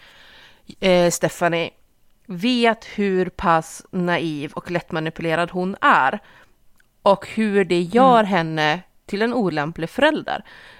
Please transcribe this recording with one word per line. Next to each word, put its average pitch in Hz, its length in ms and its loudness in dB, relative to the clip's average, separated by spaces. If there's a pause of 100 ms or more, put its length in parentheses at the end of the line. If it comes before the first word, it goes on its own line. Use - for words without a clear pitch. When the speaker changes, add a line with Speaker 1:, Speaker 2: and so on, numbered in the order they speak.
(800)
Speaker 1:
eh, 180 320 4
Stephanie 170 580 -2 (560)
vet 226 600 0
hur 185 440 -2
pass 165 640 -2
naiv 165 600 -4
och - 180 -10
lättmanipulerad 165 800 -4
hon 185 300 -4
är 185 380 2 (840)
och - 260 2
hur 202 380 0
det 175 160 0
gör 233 380 6
Speaker 2:
Mm. 214 60 2
Speaker 1:
henne 160 560 0 (240)
till 202 160 -6
en 240 120 0
olämplig 165 560 -4
förälder. - 540 -2 (360)